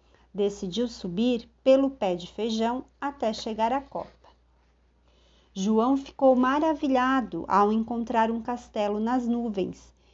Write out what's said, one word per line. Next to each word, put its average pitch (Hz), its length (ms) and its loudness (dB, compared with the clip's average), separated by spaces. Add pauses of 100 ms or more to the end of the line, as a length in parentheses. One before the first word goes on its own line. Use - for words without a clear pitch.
(340)
Decidiu 202 560 -2
subir 226 600 -2 (140)
pelo 269 260 6
pé 202 240 -2
de 175 140 -8
feijão 226 560 -4 (160)
até 269 320 -6
chegar 220 400 -4
à 277 80 0
copa. - 300 -10 (1400)
João 220 420 2
ficou 269 400 4
maravilhado 262 1120 2
ao 208 240 4
encontrar 226 580 0
um 233 120 -4
castelo 214 580 -4
nas 240 260 0
nuvens 220 680 -4 (200)